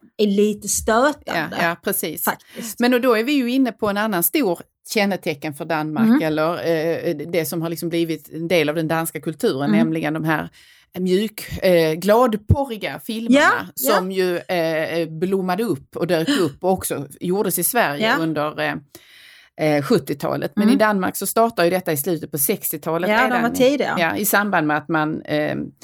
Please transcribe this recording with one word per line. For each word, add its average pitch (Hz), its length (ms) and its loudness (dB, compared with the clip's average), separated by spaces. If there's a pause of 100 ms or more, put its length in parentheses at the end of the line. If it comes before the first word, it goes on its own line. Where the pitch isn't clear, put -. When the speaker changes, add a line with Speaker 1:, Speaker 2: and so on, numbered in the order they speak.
(160)
Speaker 1:
är 214 100 2
lite 208 420 0
stötande. 226 800 0 (120)
Speaker 2:
Ja, - 80 0
ja, 170 160 -2
precis. 175 400 -4
Speaker 1:
Faktiskt. - 560 -6
Speaker 2:
Men 247 140 4
och 240 60 4
då 247 180 4
är 226 60 0
vi 294 80 0
ju 247 180 2
inne 254 220 2
på 214 160 -4
en 202 80 0
annan 208 260 0
stor 214 360 0 (360)
kännetecken 175 600 -2
för 160 100 -8
Danmark, 156 420 0
Speaker 1:
Mm. 233 160 6
Speaker 2:
eller, 156 300 0 (140)
eh, 165 500 0 (160)
det 160 140 0
som 170 160 -4
har 165 80 -4
liksom 170 180 -6
blivit 165 440 -4
en 165 160 -8
del 165 200 2
av 151 60 -2
den 165 140 -2
danska 165 320 -4
kulturen, 156 480 -2
Speaker 1:
Mm. 208 100 4
Speaker 2:
nämligen 160 360 0
de 156 100 -4
här 165 240 -2 (500)
mjuk-, 185 640 -2
eh, 165 320 4
gladporriga 214 1120 2
filmerna 226 360 2
Speaker 1:
Ja, 359 120 4 (220)
ja. 254 200 0
Speaker 2:
som 190 180 0
ju, 185 260 0
eh, 165 680 -2
blommade 180 560 -2
upp 170 320 -6
och 170 100 -4
dök 160 220 0
upp 180 360 0
och 185 60 2
också 143 360 -2 (140)
gjordes 185 380 0
i 175 60 -2
Sverige 190 420 0
Speaker 1:
Ja. 226 160 2
Speaker 2:
under, 156 380 -2
eh, 151 140 -2 (1000)
eh, 143 60 2
sjuttiotalet. 143 760 -2
Men 208 60 2
Speaker 1:
Mm. 220 120 6
Speaker 2:
i - 40 2
Danmark 202 380 2
så 196 100 -6
startar 226 380 2
ju 170 60 4
detta 180 220 -2
i 151 40 -2
slutet 156 340 -4
på 151 80 -6
sextiotalet 165 720 -2
Speaker 1:
Ja, 214 80 4
de 254 60 4
Speaker 2:
redan. 247 180 0
Speaker 1:
var 233 80 0
tidiga. 262 480 2
Speaker 2:
Ja, 165 180 0
i 214 80 -2
samband 196 420 2
med 151 100 2
att 151 120 -6
man, 156 340 -2
eh, 151 340 -2 (280)